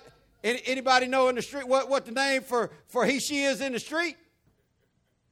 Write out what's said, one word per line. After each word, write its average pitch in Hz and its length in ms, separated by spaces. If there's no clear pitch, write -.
an-, 233 220
anybody 254 400
know 254 220
in 254 60
the 233 80
street 269 240
what, 262 220
what 269 180
the 233 60
name 269 300
for, 240 280
for 240 180
he, 254 140
she 285 240
is 277 180
in 269 120
the 226 80
street? 330 360